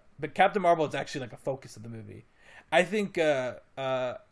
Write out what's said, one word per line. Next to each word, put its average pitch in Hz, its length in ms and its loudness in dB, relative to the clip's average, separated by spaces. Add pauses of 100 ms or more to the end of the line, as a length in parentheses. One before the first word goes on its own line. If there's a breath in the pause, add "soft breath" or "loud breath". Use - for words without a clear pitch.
(200)
but 147 160 -6
Captain 196 260 4
Marvel 170 240 4
is 131 100 -6
actually, 135 260 -6
like, 117 120 -10
a 120 40 -16
focus - 380 -8
of 107 80 -16
the 117 60 -14
movie. 110 360 -16 (460 loud breath)
I 170 120 6
think, 196 340 -2
uh, 131 380 2 (220)
uh, 131 380 -2 (160)